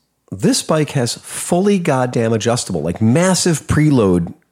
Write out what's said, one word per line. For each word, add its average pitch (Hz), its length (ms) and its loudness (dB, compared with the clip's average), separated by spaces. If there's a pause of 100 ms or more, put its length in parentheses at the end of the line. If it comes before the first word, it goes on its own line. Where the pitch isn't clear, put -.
(320)
this 120 320 0
bike 156 280 0
has 120 240 -2
fully 196 640 -2
goddamn 127 540 0
adjustable, 107 480 -2
like, 85 200 -6
massive 165 640 2
preload 107 680 2 (180)